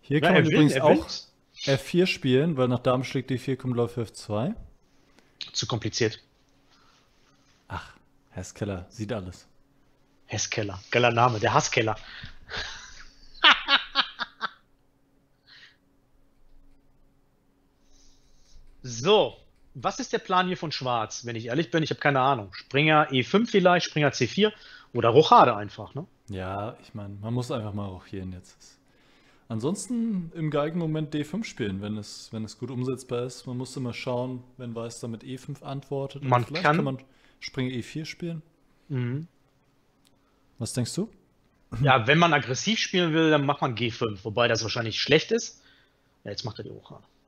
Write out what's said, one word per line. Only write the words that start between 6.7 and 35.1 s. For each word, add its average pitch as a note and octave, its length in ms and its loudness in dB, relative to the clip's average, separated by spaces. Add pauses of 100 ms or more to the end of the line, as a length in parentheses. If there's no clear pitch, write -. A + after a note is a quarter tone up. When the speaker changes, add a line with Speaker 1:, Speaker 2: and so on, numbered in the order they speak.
Speaker 1:
Ach, - 240 -12 (380)
Hesskeller F#2 580 -8
sieht A2 240 -8
alles. F#2 340 -10 (760)
Speaker 2:
Hesskeller, G2+ 560 -6 (100)
geiler A#2+ 200 6
Name, A#2 280 4
der A2+ 140 0
Hasskeller. A#2+ 480 2
<laughs> - 40 -20 (4000)
So, C3 540 2 (400)
was D#3 240 -6
ist B3+ 140 -6
der A3+ 60 -2
Plan F#3 280 0
hier F3+ 100 -4
von D#3+ 140 -6
Schwarz? A#2+ 540 -4
Wenn A#2 100 -8
ich A2+ 120 -8
ehrlich C#3+ 240 -2
bin, D#3+ 120 0
ich C#3+ 60 -4
habe - 120 -4
keine C#3 180 4
Ahnung. B2+ 340 0
Springer D3+ 580 2
E B2+ 120 2
fünf A3 280 2
vielleicht, F3+ 340 4
Springer D3 260 2
C - 160 0
vier G#3+ 240 2 (420)
oder A#2 160 2
Rochade D3+ 460 8
einfach, G#2 400 -10
ne? D3+ 100 -8 (240)
Speaker 1:
Ja, G2 540 -8
ich - 100 -20
meine, G2+ 280 -12
man A2 120 -6
muss B2 180 -4
einfach A2 220 -6
mal G2+ 140 -6
rochieren F#2 460 -10
jetzt. - 440 -20 (720)
Ansonsten F#3 880 -4
im D#3 160 -4
Geigenmoment D#3 600 -2
D D3 100 -4
fünf B2+ 240 -6
spielen, G2 340 -6
wenn G#2 160 -6
es, - 340 -14
wenn A2 120 -8
es G#2+ 140 -14
gut B2 140 -10
umsetzbar B2+ 520 -4
ist. B2+ 220 -12
Man B2 120 -8
muss B2+ 180 -10
immer A#2+ 180 -6
schauen, B2+ 500 -6 (140)
wenn A#2+ 180 -12
Weiß A#2 240 -10
damit A2+ 240 -10